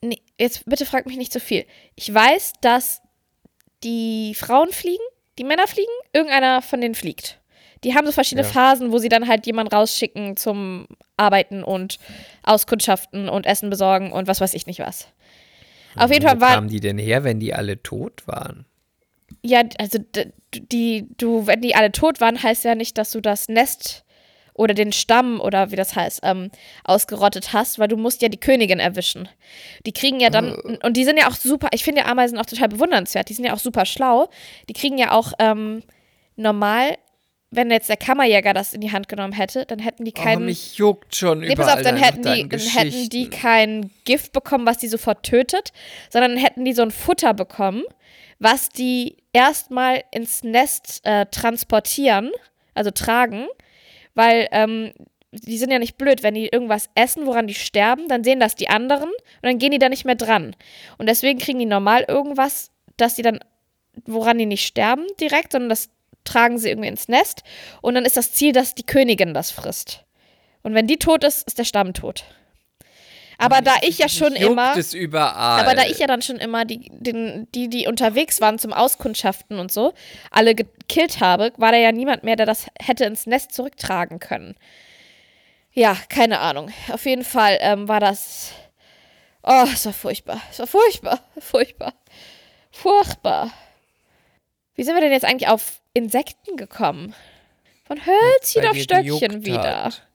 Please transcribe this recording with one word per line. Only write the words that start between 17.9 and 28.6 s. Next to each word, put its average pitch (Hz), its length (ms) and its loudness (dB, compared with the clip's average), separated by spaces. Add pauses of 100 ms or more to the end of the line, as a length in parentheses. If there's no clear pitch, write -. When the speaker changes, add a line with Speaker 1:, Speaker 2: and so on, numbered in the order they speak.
Speaker 2:
waren? - 380 -12 (760)
Speaker 1:
Ja, 240 200 4 (160)
also 214 200 -4
d-, - 340 -8 (220)
die, 233 640 -4
du, 233 300 0
wenn 214 160 4
die 240 120 0
alle 214 160 4
tot 311 300 0
waren, 233 220 2
heißt 233 220 0
ja 233 100 2
nicht, 226 240 -6
dass 214 140 -2
du 226 80 -6
das 208 280 -4
Nest - 560 -2 (480)
oder 214 220 0
den 208 180 0
Stamm 240 480 2
oder 196 300 0
wie 202 60 -8
das 190 200 -4
heißt, 180 280 -4
ähm, 185 260 -4 (340)
ausgerottet 202 680 0
hast, 226 240 -2
weil 214 100 2
du 226 80 -2
musst 226 240 -4
ja 226 80 2
die 214 120 -4
Königin 220 380 4